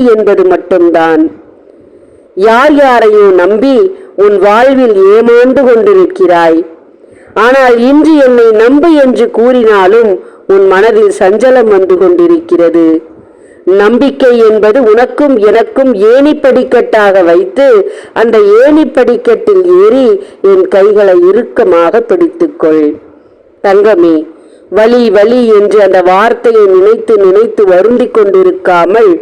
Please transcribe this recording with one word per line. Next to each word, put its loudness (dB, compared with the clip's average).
என்பது 0
மட்டும்தான். 0
யார் 0
யாரையோ 2
நம்பி 0
உன் 0
வாழ்வில் 0
ஏமாந்து 2
கொண்டிருக்கிறாய். 0
ஆனால் 0
இன்று 2
என்னை 2
நம்பு 2
என்று 0
கூறினாலும் 0
உன் 2
மனதில் 0
சஞ்சலம் 0
வந்து 0
கொண்டிருக்கிறது. 0
நம்பிக்கை 0
என்பது 2
உனக்கும் 0
எனக்கும் 0
ஏணி 2
படிக்கட்டாக 0
வைத்து, 0
அந்த -2
ஏணி 2
படிக்கட்டில் -2
ஏறி 2
என் 2
கைகளை 0
இறுக்கமாக 0
பிடித்துக்கொள். -4
தங்கமே, 0
வலி 0
வலி 0
என்று 0
அந்த 0
வார்த்தையை 0
நினைத்து 0
நினைத்து 0
வருந்தி 0
கொண்டிருக்காமல் 0